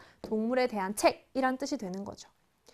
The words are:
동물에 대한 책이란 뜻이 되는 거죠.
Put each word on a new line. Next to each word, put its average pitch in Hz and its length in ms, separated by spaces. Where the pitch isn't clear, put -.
동물에 240 460
대한 208 280
책이란 262 640
뜻이 277 200
되는 190 280
거죠. - 240